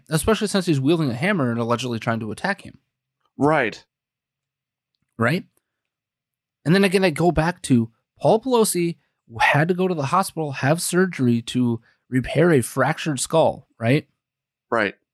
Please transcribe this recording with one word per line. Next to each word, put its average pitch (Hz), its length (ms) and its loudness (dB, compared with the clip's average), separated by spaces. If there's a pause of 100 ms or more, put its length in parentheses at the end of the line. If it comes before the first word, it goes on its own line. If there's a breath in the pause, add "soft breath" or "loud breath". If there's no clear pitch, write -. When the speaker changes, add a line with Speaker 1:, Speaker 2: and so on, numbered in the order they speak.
Speaker 1:
especially 202 380 -2
since 190 180 -2
he's 151 140 0
wielding 156 300 0
a 110 60 -4
hammer 147 360 -2
and 117 80 -4
allegedly 120 400 -2
trying 113 200 -2
to 107 120 -8
attack - 300 -6
him. - 180 -20 (580)
Speaker 2:
Right. 139 460 0 (1300)
Speaker 1:
Right? 123 280 -2 (1200)
And 160 100 4
then 196 80 4
again, 190 200 2
I 190 60 4
go 160 220 0
back 160 320 -2
to 117 260 2 (300)
Paul 208 220 2
Pelosi 214 560 0 (420)
had 151 300 2
to 185 40 2
go 185 140 -2
to 180 80 -2
the 139 120 -4
hospital, 160 460 -4
have 151 280 0
surgery 139 600 0
to 120 380 -2 (280)
repair 139 420 2
a 131 100 4
fractured 135 580 -2
skull, 143 480 0 (120)
right? 127 280 0 (600)
Speaker 2:
Right. 107 260 0 (180)